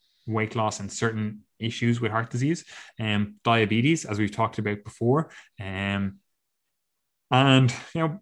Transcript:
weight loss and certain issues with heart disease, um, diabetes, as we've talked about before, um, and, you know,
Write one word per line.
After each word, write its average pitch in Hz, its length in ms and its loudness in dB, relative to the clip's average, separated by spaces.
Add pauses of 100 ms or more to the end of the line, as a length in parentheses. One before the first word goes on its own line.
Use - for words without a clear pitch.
(280)
weight 110 280 -2
loss 110 240 -2
and 98 120 -10
certain 110 540 -4 (120)
issues 117 420 -2
with 110 120 -2
heart 113 180 -2
disease, 139 340 -2 (360)
um, 104 440 -2
diabetes, 117 600 2
as 104 140 -4
we've 104 100 0
talked 110 300 -2
about 104 240 -4
before, 135 480 0 (280)
um, 98 600 -4 (1120)
and, 131 400 6 (220)
you 165 60 -4
know, 160 200 -4